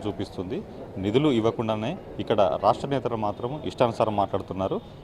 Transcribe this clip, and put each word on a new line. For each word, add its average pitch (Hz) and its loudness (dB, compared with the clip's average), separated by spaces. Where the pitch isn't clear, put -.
చూపిస్తుంది, 101 -4
నిధులు 107 4
ఇవ్వకుండానే 113 2
ఇక్కడ 98 4
రాష్ట్ర 110 4
నేతలు 123 -2
మాత్రం 117 -4
ఇష్టానుసారం 113 2
మాట్లాడుతున్నారు, 98 0